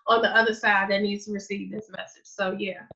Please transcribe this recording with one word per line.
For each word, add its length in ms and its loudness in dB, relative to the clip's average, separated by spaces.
on 160 4
the 120 2
other 200 4
side 360 2
that 120 2
needs 240 -2
to 60 -8
receive 380 -8
this 200 -12
message. 340 -16
So, 340 -4
yeah. 260 -8